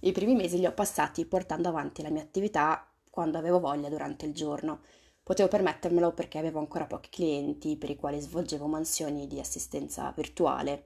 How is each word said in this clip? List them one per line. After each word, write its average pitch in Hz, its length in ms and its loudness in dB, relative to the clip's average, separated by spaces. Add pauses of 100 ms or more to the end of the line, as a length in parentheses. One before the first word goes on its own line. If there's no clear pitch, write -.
I 190 100 4
primi 208 240 4
mesi 180 240 2
li 185 60 6
ho 165 80 2
passati 165 520 0
portando 175 440 0
avanti 151 340 -4
la 151 80 -6
mia 156 100 0
attività 160 680 2 (220)
quando 165 300 0
avevo 175 200 6
voglia 143 300 0
durante 147 360 -6
il 151 80 -4
giorno. 151 480 -4 (420)
Potevo 190 260 4
permettermelo 175 640 4
perché - 260 -6
avevo 160 220 -2
ancora 151 260 -4
pochi - 240 -10
clienti 147 680 -2
per 147 120 -6
i 143 60 -6
quali 147 240 -4
svolgevo 147 480 -4
mansioni 156 580 -2
di 139 140 -8
assistenza - 760 -6
virtuale 143 720 0